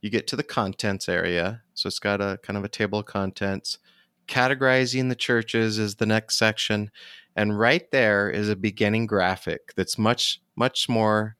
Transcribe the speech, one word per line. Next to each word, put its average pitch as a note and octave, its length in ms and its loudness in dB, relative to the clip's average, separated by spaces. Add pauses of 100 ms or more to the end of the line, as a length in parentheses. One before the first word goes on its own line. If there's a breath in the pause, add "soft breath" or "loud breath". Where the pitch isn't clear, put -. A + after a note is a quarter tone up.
you G#2 100 -6
get G#2 180 0
to - 80 -4
the D3 60 -4
contents G2 640 -2
area. F2 540 0 (120)
So - 140 -4
it's - 100 -6
got G2+ 220 0
a G2 220 -2
kind G#2 140 -6
of G2 80 -4
a G#2 40 -6
table G#2 320 -2
of G2+ 60 -10
contents. G2 720 -4 (500 soft breath)
Categorizing C3 800 2
the B2+ 80 0
churches A2+ 640 0
is G#2 180 -2
the A2 100 0
next A2 300 0
section. G#2+ 540 0 (460 loud breath)
And G#2 220 0
right C3 320 2
there G#2 400 4
is G#2 180 -2
a G#2 80 0
beginning G#2+ 500 0
graphic F#2 680 -2
that's - 220 -2
much, A2 420 0 (160)
much - 320 -2
more A2 520 2